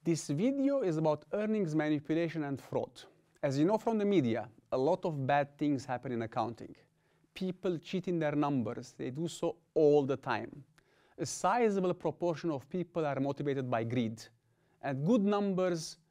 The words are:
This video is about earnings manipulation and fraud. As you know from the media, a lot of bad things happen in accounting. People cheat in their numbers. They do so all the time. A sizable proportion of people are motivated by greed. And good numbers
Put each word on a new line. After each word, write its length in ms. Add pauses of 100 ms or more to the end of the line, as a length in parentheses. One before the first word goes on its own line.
This 260
video 540
is 140
about 360
earnings 420
manipulation 680
and 160
fraud. 300 (520)
As 160
you 60
know 140
from 200
the 60
media, 440 (240)
a 60
lot 260
of 220
bad 320
things 260
happen 280
in 100
accounting. 520 (600)
People 440
cheat 300
in 100
their 160
numbers. 640
They 140
do 180
so 280 (180)
all 300
the 120
time. 480 (540)
A 80
sizable 680
proportion 560
of 180
people 380
are 140
motivated 500
by 140
greed. 380 (600)
And 240
good 180
numbers 760 (120)